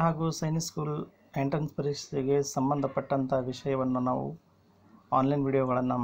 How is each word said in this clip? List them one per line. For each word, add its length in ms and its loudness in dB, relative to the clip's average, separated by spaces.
ಹಾಗೂ 220 2
ಸೈನಿಕ್ 300 0
ಸ್ಕೂಲ್ 260 -6
ಎಂಟ್ರೆನ್ಸ್ 360 -2
ಪರೀಕ್ಷೆಗೆ 580 0
ಸಂಬಂಧಪಟ್ಟಂಥ 800 0
ವಿಷಯವನ್ನು 580 0
ನಾವು 160 0
ಆನ್‌ಲೈನ್ 300 2
ವಿಡಿಯೋಗಳನ್ನು 560 2